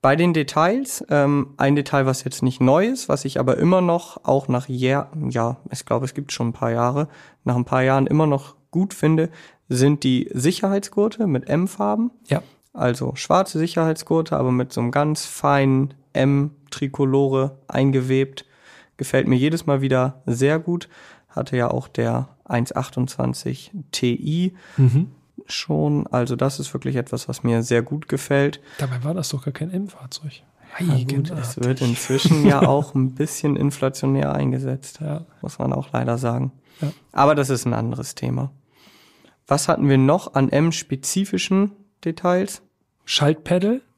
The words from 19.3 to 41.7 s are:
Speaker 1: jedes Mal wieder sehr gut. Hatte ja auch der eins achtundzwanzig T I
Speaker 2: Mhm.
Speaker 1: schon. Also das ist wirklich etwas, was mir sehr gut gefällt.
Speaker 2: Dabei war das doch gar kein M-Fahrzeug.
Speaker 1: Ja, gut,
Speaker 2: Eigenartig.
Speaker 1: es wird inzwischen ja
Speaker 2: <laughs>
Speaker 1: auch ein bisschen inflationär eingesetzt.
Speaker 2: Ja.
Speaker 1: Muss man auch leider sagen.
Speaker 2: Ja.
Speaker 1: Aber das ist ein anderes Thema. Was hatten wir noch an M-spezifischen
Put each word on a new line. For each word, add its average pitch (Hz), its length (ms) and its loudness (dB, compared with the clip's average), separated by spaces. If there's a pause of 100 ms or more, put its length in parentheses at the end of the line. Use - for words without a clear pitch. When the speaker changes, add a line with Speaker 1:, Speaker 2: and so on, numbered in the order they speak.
Speaker 1:
jedes 156 280 0
Mal 139 160 2
wieder 131 460 0
sehr 135 320 2
gut. 175 320 -4 (400)
Hatte - 260 -6
ja 120 140 0
auch 123 180 -4
der 120 400 -2 (160)
eins 120 320 -2
achtundzwanzig 127 960 -4 (200)
T 123 220 0
I 170 400 -2 (240)
Speaker 2:
Mhm. 135 360 4 (340)
Speaker 1:
schon. 147 600 -2
Also 123 280 -2
das 139 240 -2
ist 139 140 -10
wirklich 135 220 -4
etwas, 120 320 -6
was 120 140 -8
mir 117 200 2
sehr 117 200 2
gut 147 260 -8
gefällt. 139 520 0 (180)
Speaker 2:
Dabei 127 240 -4
war 151 120 -4
das - 160 -6
doch 135 140 -8
gar 143 80 -6
kein 160 180 -8
M-Fahrzeug. 180 720 -10 (360)
Speaker 1:
Ja, 180 80 -2
gut, 156 80 4 (160)
Speaker 2:
Eigenartig. 151 280 -2
Speaker 1:
es 120 180 -6
wird 127 240 0
inzwischen 131 680 2
ja 143 160 6
Speaker 2:
<laughs> - 60 4
Speaker 1:
auch 139 260 2
ein 131 200 2
bisschen 147 420 -2
inflationär 139 760 -2
eingesetzt. 135 680 -4
Speaker 2:
Ja. 156 240 -8 (160)
Speaker 1:
Muss - 180 -12
man 135 140 -2
auch 135 200 -4
leider 120 260 -2
sagen. 127 340 -4 (280)
Speaker 2:
Ja. 143 120 -4 (200)
Speaker 1:
Aber 143 220 4
das 139 160 0
ist 127 140 -2
ein 120 100 0
anderes 113 400 -6
Thema. 127 360 -4 (960)
Was - 220 0
hatten 151 200 2
wir 135 100 6
noch 139 360 2
an 139 140 2
M-spezifischen 185 1200 0 (320)